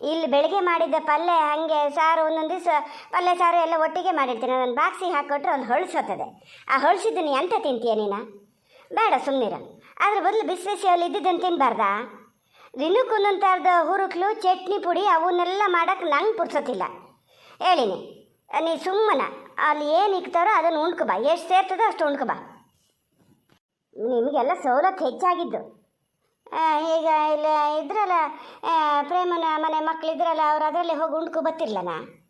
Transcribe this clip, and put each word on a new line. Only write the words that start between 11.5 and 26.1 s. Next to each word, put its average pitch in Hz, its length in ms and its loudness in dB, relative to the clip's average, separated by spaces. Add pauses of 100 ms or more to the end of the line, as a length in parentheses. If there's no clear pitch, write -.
ದಿನಕ್ಕೆ 392 360 2
ಒಂದೊಂದ್ 403 260 0
ಥರದ 370 260 2 (160)
ಹುರುಕ್ಲು, 392 600 -2
ಚಟ್ನಿ 370 360 0
ಪುಡಿ 349 280 0
ಅವನ್ನೆಲ್ಲ 359 600 2
ಮಾಡಕ್ 359 380 0
ನಂಗ್ 349 340 0
ಪುರ್ಸೊತ್ತಿಲ್ಲ. 277 440 -2 (800)
ಹೇಳಿನಿ, 247 360 2 (640)
ನೀ 330 160 -2
ಸುಮ್ಮನ 370 460 0 (360)
ಅಲ್ಲಿ 302 300 0
ಏನ್ 381 260 2
ಇಕ್ತಾರೋ 359 440 2
ಅದನ್ನ 330 200 2
ಉಣ್ಕೊ 330 260 -2
ಬಾ. 196 120 0 (160)
ಎಷ್ಟ್ - 160 -4
ಸೇರ್ತದೋ 381 400 2
ಅಷ್ಟು 330 180 0
ಉಣ್ಕೊ 285 180 -2
ಬಾ. 185 140 -4 (1600)
ನಿಮ್ಗೆಲ್ಲ 254 580 0
ಸವಲತ್ತು 320 500 0
ಹೆಚ್ಚಾಗಿದ್ದು. 294 760 -2 (720)